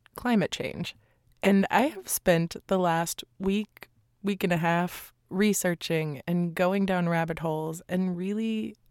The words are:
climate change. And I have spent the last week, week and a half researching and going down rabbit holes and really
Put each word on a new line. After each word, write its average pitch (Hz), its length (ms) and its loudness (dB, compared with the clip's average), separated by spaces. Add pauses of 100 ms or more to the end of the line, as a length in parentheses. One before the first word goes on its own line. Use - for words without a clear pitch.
(160)
climate 226 340 0
change. - 460 -8 (460)
And 196 280 6
I 202 120 4
have 320 260 -4
spent 165 480 2 (100)
the 190 120 0
last 170 440 0 (160)
week, 196 500 -2 (340)
week 196 200 -2
and 175 100 2
a 170 40 4
half 170 560 0 (160)
researching 170 1000 0
and 175 260 0
going 190 320 2
down 180 240 0
rabbit 165 300 0
holes 160 500 -4
and 185 280 -2
really 214 580 -4 (160)